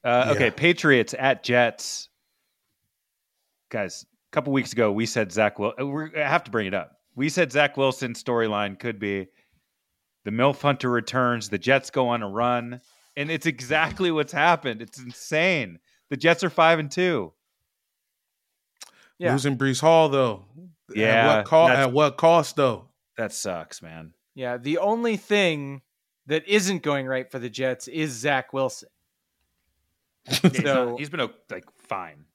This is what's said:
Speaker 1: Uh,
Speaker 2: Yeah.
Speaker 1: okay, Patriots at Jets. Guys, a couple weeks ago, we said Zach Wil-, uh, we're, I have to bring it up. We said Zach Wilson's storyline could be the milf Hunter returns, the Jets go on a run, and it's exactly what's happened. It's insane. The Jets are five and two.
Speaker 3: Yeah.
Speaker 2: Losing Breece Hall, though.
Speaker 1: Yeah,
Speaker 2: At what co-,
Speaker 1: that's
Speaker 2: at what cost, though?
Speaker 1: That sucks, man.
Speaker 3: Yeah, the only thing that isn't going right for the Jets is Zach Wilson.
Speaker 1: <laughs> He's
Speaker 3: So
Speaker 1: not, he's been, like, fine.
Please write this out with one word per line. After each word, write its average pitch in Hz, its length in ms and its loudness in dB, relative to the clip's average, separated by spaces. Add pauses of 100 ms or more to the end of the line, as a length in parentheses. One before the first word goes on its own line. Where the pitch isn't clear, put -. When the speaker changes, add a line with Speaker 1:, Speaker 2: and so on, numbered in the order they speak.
Speaker 1:
Uh, 123 220 4
Speaker 2:
Yeah. 120 60 2
Speaker 1:
okay, 107 180 2
Patriots 143 680 2
at 131 240 0
Jets. - 640 0 (1600)
Guys, 101 340 -8
a - 280 -20
couple 143 200 -2
weeks 135 200 0
ago, 110 200 2
we 113 140 -2
said 107 260 -4
Zach 104 260 0
Wil-, 104 220 -4
uh, 139 60 -4
we're, 156 300 -8
I 147 120 -2
have 160 160 0
to 104 60 -18
bring 107 160 -2
it 95 80 -4
up. 85 260 -8 (140)
We 139 140 -4
said 151 240 -2
Zach 143 240 0
Wilson's 131 460 -2
storyline 104 560 -2
could 113 200 -8
be 98 300 -4 (960)
the 101 60 -8
milf 127 300 0
Hunter 139 300 0
returns, 120 580 -2
the 101 100 -4
Jets 131 320 0
go 127 180 0
on 120 140 -2
a 101 60 -8
run, 120 520 -4 (360)
and 143 140 -8
it's 165 160 -4
exactly 156 640 -2
what's 151 220 -2
happened. 143 500 0
It's - 160 -18
insane. 131 800 -4 (320)
The 143 60 -4
Jets 165 280 2
are 165 60 0
five 165 280 4
and 151 120 -6
two. 156 420 -2 (1900)
Speaker 3:
Yeah. 175 140 0
Speaker 2:
Losing 135 240 0
Breece 135 240 0
Hall, 160 280 6
though. 120 360 0 (500)
Speaker 1:
Yeah, 110 120 2 (260)
Speaker 2:
At 110 60 6
what 104 80 -2
co-, 160 220 6
Speaker 1:
that's 127 180 4
Speaker 2:
at 123 60 -2
what 143 240 2
cost, 165 400 4
though? 127 320 0 (280)
Speaker 1:
That 110 160 -6
sucks, 87 480 -10
man. 82 340 -18 (200)
Speaker 3:
Yeah, 123 240 -8
the 147 200 -4
only 220 380 0
thing 151 680 -2 (440)
that 156 220 -4
isn't 196 340 0
going 143 240 -2
right 131 240 -4
for 135 80 -10
the 120 120 -8
Jets 127 380 -4
is 156 220 -4
Zach 127 420 -4
Wilson. 135 360 -4 (1400)
Speaker 1:
<laughs> - 180 -4
He's 170 200 2
Speaker 3:
So 131 280 0
Speaker 1:
not, 123 80 -8
he's 147 120 -10
been, 135 180 -4 (220)
like, 92 140 -12 (140)
fine. 80 460 -10 (100)